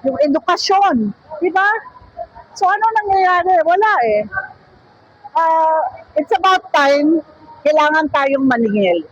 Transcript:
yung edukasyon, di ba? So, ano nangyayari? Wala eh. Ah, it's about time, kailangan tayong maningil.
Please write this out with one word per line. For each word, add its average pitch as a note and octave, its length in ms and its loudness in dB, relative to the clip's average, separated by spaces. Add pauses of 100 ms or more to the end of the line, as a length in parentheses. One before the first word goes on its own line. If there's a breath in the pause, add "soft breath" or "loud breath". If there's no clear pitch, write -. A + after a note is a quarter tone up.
yung C4 160 -4
edukasyon, D#4 880 0 (320)
di F4+ 80 0
ba? F#4+ 160 0 (880)
So, G4 120 0
ano G4+ 180 0 (180)
nangyayari? F#4 600 2
Wala G4 300 2 (140)
eh. G#3+ 120 0 (1120)
Ah, D#4+ 500 0 (380)
it's D4+ 160 -4
about F#4 400 0
time, D4 480 2 (400)
kailangan D4+ 480 2
tayong C#4 320 0
maningil. G#3 680 0